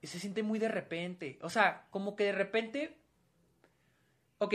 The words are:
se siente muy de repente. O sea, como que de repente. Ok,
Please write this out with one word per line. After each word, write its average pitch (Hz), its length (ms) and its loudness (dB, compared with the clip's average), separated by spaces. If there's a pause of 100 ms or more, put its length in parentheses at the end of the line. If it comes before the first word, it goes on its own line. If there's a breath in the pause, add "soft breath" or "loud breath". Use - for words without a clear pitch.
se 175 180 -8
siente 202 240 -4
muy 214 160 0
de 220 100 2
repente. 175 720 -4
O 165 80 -6
sea, 196 420 4
como 202 240 -4
que 208 80 2
de 202 80 4
repente. 226 680 0 (1400)
Ok, 208 160 2